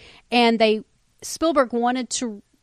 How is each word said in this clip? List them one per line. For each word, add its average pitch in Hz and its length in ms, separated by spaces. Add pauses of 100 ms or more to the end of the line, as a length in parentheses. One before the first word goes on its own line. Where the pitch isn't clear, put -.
(320)
And 233 260
they, 214 260 (380)
Spielberg 294 500
wanted 240 400
to, 214 300 (220)